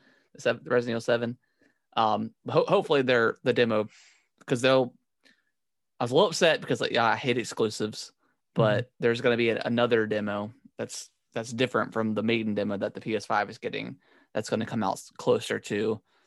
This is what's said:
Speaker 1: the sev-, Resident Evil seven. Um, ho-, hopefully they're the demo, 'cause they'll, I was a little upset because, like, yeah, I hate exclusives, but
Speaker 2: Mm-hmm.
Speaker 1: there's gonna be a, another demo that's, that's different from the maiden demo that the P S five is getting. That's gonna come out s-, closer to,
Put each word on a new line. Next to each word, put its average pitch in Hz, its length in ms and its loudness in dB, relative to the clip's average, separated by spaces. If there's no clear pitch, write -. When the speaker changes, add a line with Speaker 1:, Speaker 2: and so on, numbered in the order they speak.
Speaker 1:
the - 60 -18
sev-, 117 260 -2
Resident 123 260 0
Evil 117 80 -2
seven. 120 380 0
Um, 110 380 0
ho-, 143 180 2
hopefully 160 360 2
they're 123 420 2
the 127 80 4
demo, 113 360 2
'cause 123 160 -2
they'll, 131 320 4
I 123 60 -2
was 117 80 -2
a - 20 2
little 180 160 6
upset 165 300 2
because, - 200 -4
like, 123 120 -2
yeah, 117 140 2
I 110 100 2
hate 123 220 -2
exclusives, 110 720 -4
but 110 360 2
Speaker 2:
Mm-hmm. - 100 -20
Speaker 1:
there's 117 200 2
gonna 120 160 2
be 117 140 2
a, 107 140 -2
another 117 420 2
demo 104 460 -4
that's, - 320 -10
that's 117 180 -6
different 120 400 0
from 110 220 0
the 107 80 0
maiden 113 320 0
demo 101 240 -2
that 104 160 -4
the - 60 -14
P 110 160 -4
S 104 100 -8
five 104 240 0
is 110 80 -16
getting. 117 400 -8
That's 107 160 -6
gonna 110 160 -2
come 110 160 -4
out 95 120 -2
s-, - 240 -12
closer 110 420 -2
to, 107 420 -4